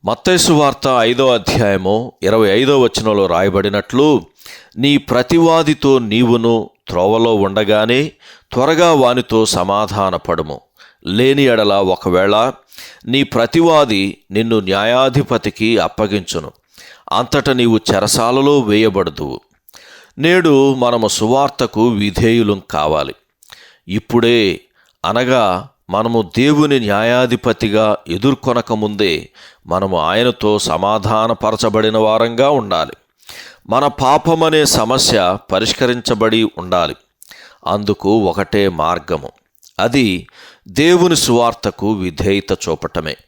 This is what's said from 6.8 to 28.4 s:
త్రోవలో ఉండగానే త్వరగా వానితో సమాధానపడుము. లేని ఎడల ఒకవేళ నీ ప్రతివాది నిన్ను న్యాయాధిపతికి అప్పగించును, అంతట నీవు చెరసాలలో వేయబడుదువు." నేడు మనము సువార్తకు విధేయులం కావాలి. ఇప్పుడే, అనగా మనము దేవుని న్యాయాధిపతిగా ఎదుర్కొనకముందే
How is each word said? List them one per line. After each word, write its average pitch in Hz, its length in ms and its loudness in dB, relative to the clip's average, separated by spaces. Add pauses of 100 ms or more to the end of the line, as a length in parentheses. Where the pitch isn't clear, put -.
త్రోవలో 110 460 2
ఉండగానే 107 800 0 (400)
త్వరగా 160 400 2
వానితో 120 540 2
సమాధానపడుము. 95 1120 -2 (460)
లేని 131 360 2
ఎడల 110 320 2
ఒకవేళ 98 760 0 (540)
నీ 135 160 0
ప్రతివాది 123 960 0 (120)
నిన్ను 113 300 0
న్యాయాధిపతికి 113 1200 0
అప్పగించును, 90 760 -4 (600)
అంతట 135 380 -2
నీవు 120 300 2 (140)
చెరసాలలో 123 680 0
వేయబడుదువు." 95 800 -2 (800)
నేడు 147 560 2
మనము 120 340 0
సువార్తకు 123 800 0
విధేయులం 104 840 0
కావాలి. 76 440 -2 (760)
ఇప్పుడే, 110 720 0 (440)
అనగా 113 640 0 (220)
మనము 110 460 -2
దేవుని 143 440 2
న్యాయాధిపతిగా 110 1160 0 (100)
ఎదుర్కొనకముందే 107 1200 -2 (380)